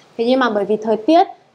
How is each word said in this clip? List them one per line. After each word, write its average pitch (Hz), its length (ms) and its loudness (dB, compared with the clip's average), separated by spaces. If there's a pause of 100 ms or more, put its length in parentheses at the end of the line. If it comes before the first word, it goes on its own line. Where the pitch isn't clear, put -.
(160)
Thế 233 80 -2
nhưng 254 140 2
mà 247 100 0
bởi 208 160 -4
vì 208 120 -2
thời 214 200 -2
tiết 330 300 2 (280)